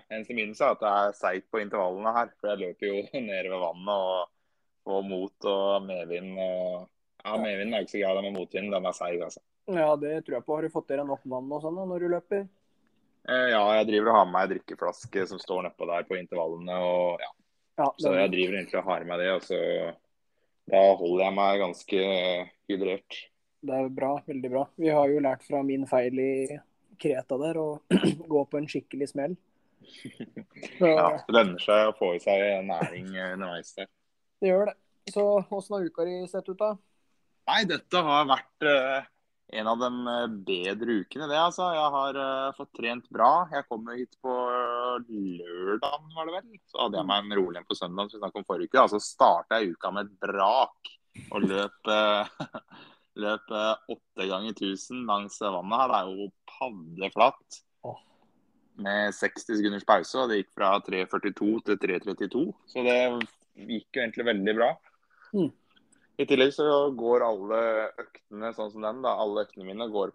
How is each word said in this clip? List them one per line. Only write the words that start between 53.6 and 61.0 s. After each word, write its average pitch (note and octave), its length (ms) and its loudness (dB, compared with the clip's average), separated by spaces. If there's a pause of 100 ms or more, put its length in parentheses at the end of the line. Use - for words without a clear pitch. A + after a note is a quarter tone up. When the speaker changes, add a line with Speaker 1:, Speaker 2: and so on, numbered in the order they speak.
Speaker 1:
åtte - 380 -8
ganger G2+ 260 -4
tusen G2+ 520 -6
langs G2+ 340 -2
vannet G2 400 -2
her. C3 80 2
Det A#2+ 80 2
er F#2+ 140 0
jo G2 220 -8 (160)
paddeflatt. G2 1120 -2 (220)
Speaker 2:
Åh. - 160 -12 (800)
Speaker 1:
Med G2+ 360 0
seksti - 420 -4
sekunders G2+ 300 -2
pause, G2 300 4
og B2+ 140 0
det G#2 140 0
gikk - 120 -20
fra G2 260 2
tre F#2 240 -4